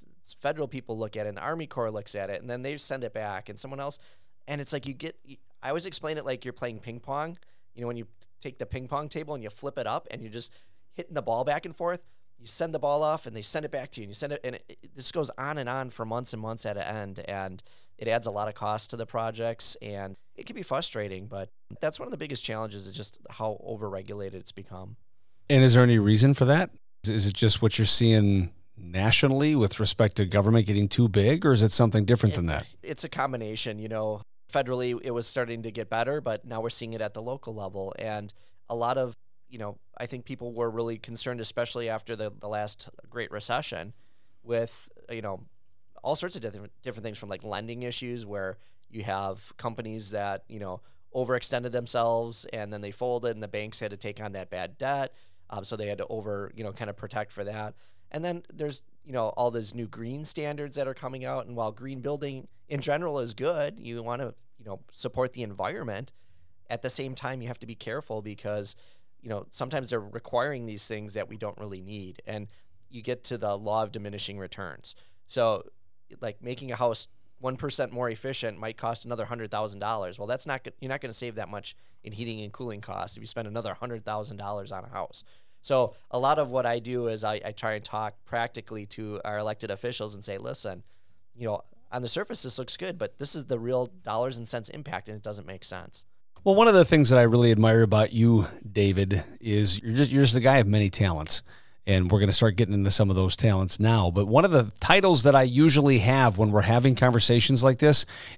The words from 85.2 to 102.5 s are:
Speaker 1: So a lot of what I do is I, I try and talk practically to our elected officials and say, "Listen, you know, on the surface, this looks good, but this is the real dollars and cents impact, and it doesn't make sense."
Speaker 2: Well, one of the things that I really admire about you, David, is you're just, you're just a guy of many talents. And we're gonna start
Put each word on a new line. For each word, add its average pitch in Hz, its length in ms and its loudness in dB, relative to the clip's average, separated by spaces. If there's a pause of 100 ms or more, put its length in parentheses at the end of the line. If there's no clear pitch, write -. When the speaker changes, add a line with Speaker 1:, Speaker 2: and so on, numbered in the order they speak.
Speaker 1:
So 131 340 2 (160)
a 123 80 -4
lot 139 200 4
of 139 120 0
what 127 140 0
I 120 140 0
do 120 300 -4
is 110 160 -4
I, 107 200 -4
I 107 80 -8
try 110 220 -4
and 104 100 -6
talk 107 300 -6 (100)
practically 117 600 -6
to 104 360 -10
our 104 140 -6
elected 107 340 -6
officials 107 440 -8
and 101 100 -14
say, 98 140 -8
"Listen, 113 440 -10 (520)
you 120 120 -8
know, 104 140 -2 (320)
on 127 80 -4
the 120 80 -4
surface, 208 340 -4
this 131 160 -6
looks 123 200 -8
good, 185 180 -8
but - 220 -8
this 143 160 -6
is 147 100 -8
the 120 140 -4
real 123 280 -2 (160)
dollars 117 360 -4
and 117 100 -10
cents 117 220 -8
impact, 135 400 -10
and 107 60 -10
it 101 60 -14
doesn't 104 240 -10
make 95 180 -12
sense." - 420 -12 (360)
Speaker 2:
Well, 196 120 6
one 226 140 10
of 214 60 10
the 180 120 12
things 147 240 8
that 127 80 10
I 123 40 12
really 120 280 8
admire 113 320 8
about 107 320 6
you, 113 320 8 (240)
David, 98 520 4 (180)
is 104 420 2
you're 113 120 -2
just, 135 160 4
you're 139 140 8
just 117 120 6
a 127 40 4
guy 131 160 8
of 117 100 8
many 104 220 6
talents. 82 540 2 (460)
And 92 220 6
we're 104 80 6
gonna 101 140 6
start 104 240 4